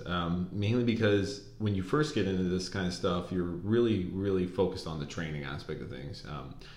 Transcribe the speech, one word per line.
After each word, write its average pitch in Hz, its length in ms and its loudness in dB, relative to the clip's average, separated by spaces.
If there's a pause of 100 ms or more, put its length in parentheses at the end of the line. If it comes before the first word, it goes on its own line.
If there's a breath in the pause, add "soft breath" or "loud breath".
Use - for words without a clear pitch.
um, 87 460 0
mainly 107 320 2
because 101 580 4 (160)
when 104 160 2
you 92 80 2
first 147 320 2
get 95 140 2
into 92 160 2
this 90 240 0
kind 95 180 -2
of 90 80 -2
stuff, 87 380 0
you're 90 120 2
really, 98 680 2
really 95 340 2
focused 90 400 0
on 80 140 -4
the 73 60 -4
training 78 380 -4
aspect 73 380 -6
of 76 80 -8
things. 69 380 -10
Um, 67 260 -8 (220 loud breath)